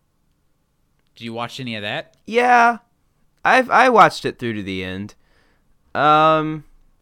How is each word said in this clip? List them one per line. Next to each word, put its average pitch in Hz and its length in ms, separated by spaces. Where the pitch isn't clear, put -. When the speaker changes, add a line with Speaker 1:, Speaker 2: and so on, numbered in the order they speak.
Speaker 1:
Did 117 80
you 117 80
watch 117 280
any 117 160
of 104 60
that? 120 340
Speaker 2:
Yeah, 233 520
I've, 247 260
I 240 180
watched 190 360
it - 140
through 117 160
to 104 80
the 92 200
end. 92 320
Um, 156 680